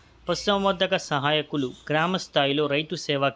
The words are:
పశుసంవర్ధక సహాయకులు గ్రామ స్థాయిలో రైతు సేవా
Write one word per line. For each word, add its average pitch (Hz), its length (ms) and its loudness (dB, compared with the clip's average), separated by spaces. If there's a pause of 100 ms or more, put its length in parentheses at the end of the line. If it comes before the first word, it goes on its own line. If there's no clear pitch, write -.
(280)
పశుసంవర్ధక 190 720 0 (120)
సహాయకులు 147 580 0 (220)
గ్రామ 165 360 2
స్థాయిలో 143 380 2 (120)
రైతు 156 280 -4
సేవా 139 320 0